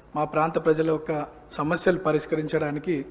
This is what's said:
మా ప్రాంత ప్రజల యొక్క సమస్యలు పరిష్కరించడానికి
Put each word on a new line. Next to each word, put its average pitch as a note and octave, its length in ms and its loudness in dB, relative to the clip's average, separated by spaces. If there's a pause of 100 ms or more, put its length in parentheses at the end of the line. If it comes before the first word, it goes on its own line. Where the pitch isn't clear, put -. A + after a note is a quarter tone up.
(160)
మా D3+ 60 0 (120)
ప్రాంత D#3+ 220 2 (100)
ప్రజల D#3+ 280 4
యొక్క D3+ 160 -6 (460)
సమస్యలు E3+ 500 2
పరిష్కరించడానికి D3+ 880 0 (160)